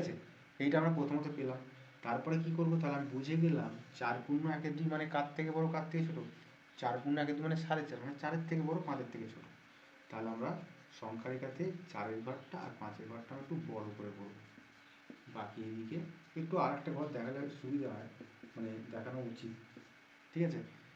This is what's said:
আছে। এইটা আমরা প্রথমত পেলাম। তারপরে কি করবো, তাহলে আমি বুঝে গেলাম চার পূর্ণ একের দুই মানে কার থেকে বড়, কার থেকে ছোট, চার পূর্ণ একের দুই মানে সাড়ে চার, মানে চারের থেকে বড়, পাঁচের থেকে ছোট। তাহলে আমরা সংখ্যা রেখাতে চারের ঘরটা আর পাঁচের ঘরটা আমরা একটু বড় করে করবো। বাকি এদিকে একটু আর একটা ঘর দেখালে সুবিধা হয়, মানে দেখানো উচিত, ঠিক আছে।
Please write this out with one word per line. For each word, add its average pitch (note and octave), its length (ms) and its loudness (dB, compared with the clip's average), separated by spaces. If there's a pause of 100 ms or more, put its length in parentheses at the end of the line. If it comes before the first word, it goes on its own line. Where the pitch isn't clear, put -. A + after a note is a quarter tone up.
আছে। E3 120 2 (480)
এইটা C#3+ 200 8
আমরা E3 180 8
প্রথমত C#3+ 280 4 (120)
পেলাম। C3 220 0 (460)
তারপরে C3 380 2
কি E3 140 2
করবো, E3 220 6
তাহলে C#3+ 180 4
আমি C#3 160 -2
বুঝে C#3 200 0 (100)
গেলাম D3 280 6 (260)
চার B2 260 2
পূর্ণ D3 200 4 (120)
একের D#3 220 0
দুই D#3+ 160 4
মানে D#3 100 2 (100)
কার C#3+ 120 4 (100)
থেকে D#3+ 200 2
বড়, D#3+ 180 6
কার D#3 160 2
থেকে E3 180 2
ছোট, - 100 -4 (640)
চার A#2+ 220 2
পূর্ণ C#3+ 200 2
একের D3 140 2
দুই D3+ 120 -2
মানে D#3+ 160 4
সাড়ে D#3 240 2
চার, A#2+ 140 -4
মানে C#3+ 200 -4
চারের D#3+ 260 0
থেকে D#3+ 200 2
বড়, E3+ 180 4
পাঁচের B2+ 260 -2
থেকে A2+ 200 -6
ছোট। - 120 -14 (680)
তাহলে A2+ 240 -4
আমরা B2+ 160 -2 (500)
সংখ্যা A2+ 300 -6
রেখাতে C3 340 -2 (280)
চারের A2 340 -2
ঘরটা - 380 -6
আর B2 160 -8
পাঁচের G#2+ 300 -8
ঘরটা A2+ 220 -10
আমরা C#3 120 -8
একটু D#3+ 120 -2 (140)
বড় G#2+ 160 -4 (100)
করে G#2 220 -6
করবো। G2+ 200 -10 (1000)
বাকি G#2+ 220 -8 (120)
এদিকে A2+ 280 -4 (420)
একটু F3+ 140 -2 (100)
আর C#4+ 120 4
একটা - 200 -4
ঘর D3 180 0
দেখালে B2+ 260 -2 (200)
সুবিধা C3+ 340 0
হয়, A2 140 -8 (460)
মানে A2+ 160 -4 (240)
দেখানো B2 240 -4 (120)
উচিত, A2+ 220 -6 (800)
ঠিক E3 160 4
আছে। A#2 120 -2 (360)